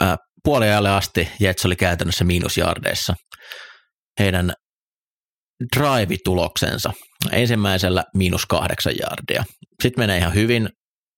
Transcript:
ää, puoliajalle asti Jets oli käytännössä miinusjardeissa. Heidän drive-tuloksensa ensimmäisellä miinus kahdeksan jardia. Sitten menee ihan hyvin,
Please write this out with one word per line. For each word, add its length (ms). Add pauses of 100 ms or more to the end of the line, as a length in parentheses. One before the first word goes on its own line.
ää, 160 (280)
puoliajalle 460
asti 380 (120)
Jets 260
oli 100
käytännössä 480
miinusjardeissa. 920 (1040)
Heidän 320 (1200)
drive-tuloksensa 1160 (400)
ensimmäisellä 720 (100)
miinus 320
kahdeksan 540
jardia. 440 (380)
Sitten 200
menee 160
ihan 160
hyvin, 340 (500)